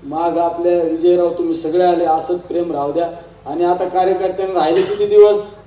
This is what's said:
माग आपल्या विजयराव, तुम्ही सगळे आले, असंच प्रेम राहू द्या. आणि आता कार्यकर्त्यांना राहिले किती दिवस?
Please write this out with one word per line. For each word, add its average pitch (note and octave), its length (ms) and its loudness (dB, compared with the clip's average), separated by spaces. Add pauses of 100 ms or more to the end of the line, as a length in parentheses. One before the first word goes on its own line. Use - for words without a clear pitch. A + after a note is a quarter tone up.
माग D#3+ 340 -4
आपल्या E3+ 380 0
विजयराव, E3+ 520 2
तुम्ही E3 260 -2
सगळे E3 300 0
आले, E3+ 200 2
असंच D#3+ 360 -2
प्रेम E3+ 320 -4
राहू C#3+ 200 -4
द्या. E3+ 160 -2 (380)
आणि D#3+ 180 -4
आता F3+ 200 0
कार्यकर्त्यांना F#3 760 -2
राहिले F3 220 2
किती G3+ 240 -2
दिवस? G#3 400 6 (200)